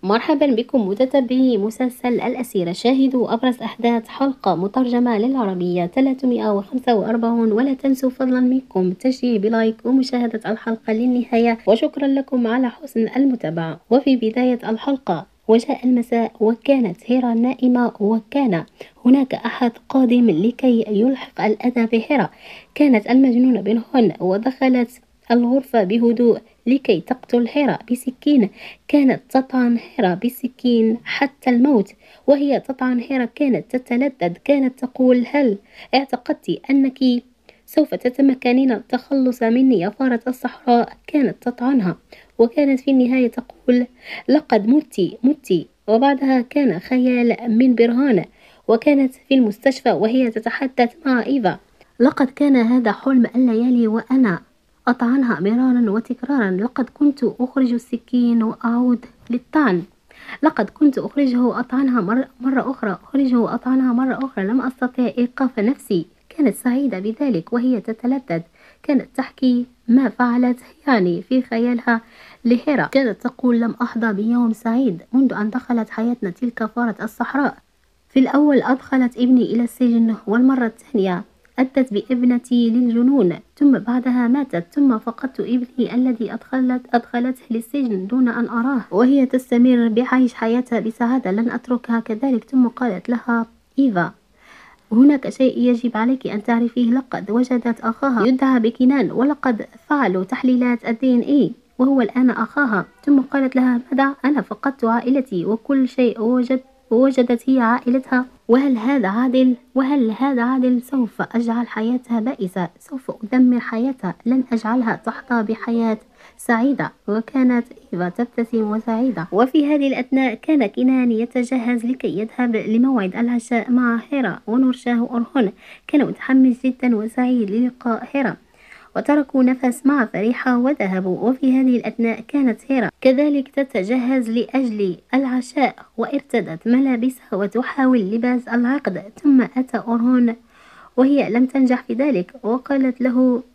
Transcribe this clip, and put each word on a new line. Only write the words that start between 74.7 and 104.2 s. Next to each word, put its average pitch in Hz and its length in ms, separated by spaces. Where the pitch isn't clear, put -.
منذ 262 200
أن 208 160
دخلت 233 400
حياتنا 226 400
تلك 233 360
فارة 226 380
الصحراء. 240 540
في 269 100
الأول 277 420
أدخلت 254 560
ابني 247 240
إلى 233 100
السجن، 233 520
والمرة 247 380
الثانية 190 580
أتت 262 340
بابنتي 240 760
للجنون، 240 640
ثم 277 220
بعدها 247 500
ماتت، 262 440
ثم 269 260
فقدت 240 420
ابني 240 560
الذي 247 380
أدخلت-، 254 640
أدخلته 247 460
للسجن 226 560
دون 247 220
أن 226 200
أراه، 233 320
وهي 254 340
تستمر 247 640
بعيش 247 460
حياتها 233 460
بسعادة، 233 520
لن 226 180
أتركها 240 500
كذلك." 226 440
ثم 254 240
قالت 233 420
لها 233 360
إيفا: 202 320
"هناك 262 380
شيء 262 300
يجب 240 380
عليك 254 300
أن 208 160
تعرفيه، 233 480
لقد 202 400
وجدت 240 480
أخاها 233 480
يدعى 262 320
بكنان، 240 520
ولقد 262 540
فعلوا 196 360
تحليلات 247 640
ال 226 120
دي 262 160
إن 240 60
إيه، 269 320
وهو 262 220
الآن 254 280
أخاها." 226 560
ثم 285 160
قالت 269 360
لها: 254 260
"ماذا؟ 277 240